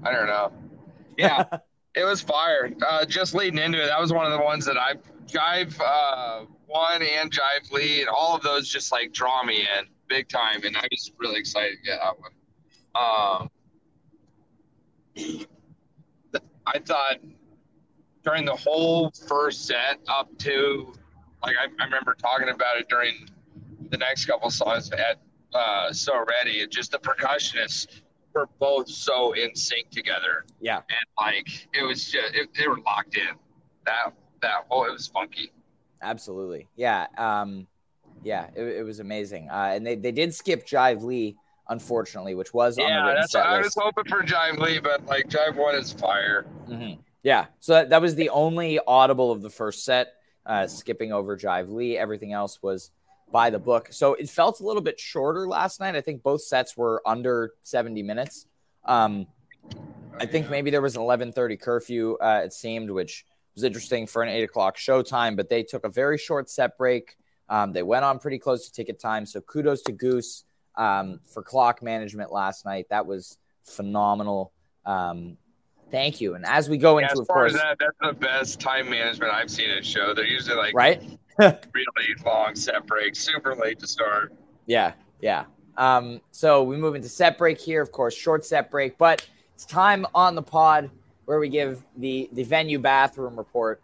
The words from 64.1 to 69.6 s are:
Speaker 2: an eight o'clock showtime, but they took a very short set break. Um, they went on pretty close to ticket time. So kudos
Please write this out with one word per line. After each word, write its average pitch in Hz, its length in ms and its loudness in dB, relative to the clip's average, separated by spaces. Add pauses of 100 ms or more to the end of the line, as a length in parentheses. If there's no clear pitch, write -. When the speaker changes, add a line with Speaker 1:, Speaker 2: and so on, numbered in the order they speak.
Speaker 2:
an 117 80 -2
eight 113 140 0
o'clock 98 340 0
showtime, 123 580 0
but 95 140 -2
they 117 120 2
took 117 220 -8
a 107 60 -4
very 139 260 0
short 147 320 -4
set - 300 -2
break. 123 380 0 (340)
Um, 104 240 0
they 90 80 -2
went 117 240 2
on 135 120 2
pretty 131 200 -6
close 127 260 -2
to - 80 -20
ticket 113 260 -10
time. 110 280 -4
So 101 160 -10
kudos 147 400 -2